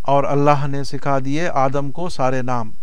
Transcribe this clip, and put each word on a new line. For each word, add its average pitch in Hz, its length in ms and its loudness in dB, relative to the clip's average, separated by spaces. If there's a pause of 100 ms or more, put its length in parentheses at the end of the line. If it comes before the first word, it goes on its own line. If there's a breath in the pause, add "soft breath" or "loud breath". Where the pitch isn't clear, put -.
اور 139 220 2
اللہ 143 440 2
نے 139 160 -2
سکھا 139 420 0
دیے 156 240 -2
آدم 139 420 0
کو 170 180 -2
سارے 131 320 0
نام۔ 120 300 0 (120)